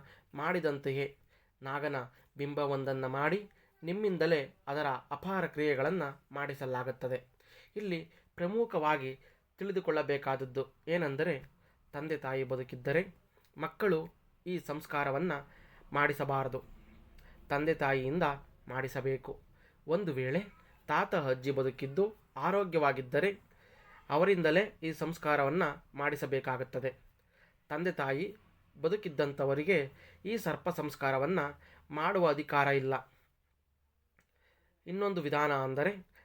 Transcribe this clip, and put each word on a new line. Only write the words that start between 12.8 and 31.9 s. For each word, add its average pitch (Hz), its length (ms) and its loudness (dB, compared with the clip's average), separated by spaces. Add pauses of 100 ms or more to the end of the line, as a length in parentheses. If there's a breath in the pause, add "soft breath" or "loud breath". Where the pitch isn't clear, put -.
ಮಕ್ಕಳು 165 500 0 (380)
ಈ 175 120 -4
ಸಂಸ್ಕಾರವನ್ನ 151 720 -2 (600 loud breath)
ಮಾಡಿಸಬಾರದು, 139 720 2 (840 soft breath)
ತಂದೆ 151 260 2
ತಾಯಿಯಿಂದ 135 480 2 (460)
ಮಾಡಿಸಬೇಕು. 131 720 -4 (460 soft breath)
ಒಂದು 170 260 0
ವೇಳೆ 131 280 0 (460 soft breath)
ತಾತ 180 280 2
ಅಜ್ಜಿ 135 360 0
ಬದುಕಿದ್ದು 135 680 0 (200)
ಆರೋಗ್ಯವಾಗಿದ್ದರೆ 156 1040 2 (720 loud breath)
ಅವರಿಂದಲೇ 175 720 4
ಈ 160 100 -2
ಸಂಸ್ಕಾರವನ್ನ 151 720 2 (320)
ಮಾಡಿಸಬೇಕಾಗುತ್ತದೆ. 131 1000 -2 (720 soft breath)
ತಂದೆ 165 240 -2
ತಾಯಿ 143 440 -2 (460)
ಬದುಕಿದ್ದಂಥವರಿಗೆ 147 1120 0 (320 loud breath)
ಈ 214 120 -4
ಸರ್ಪ 165 320 -2
ಸಂಸ್ಕಾರವನ್ನ 147 720 0 (520 loud breath)
ಮಾಡುವ 170 380 2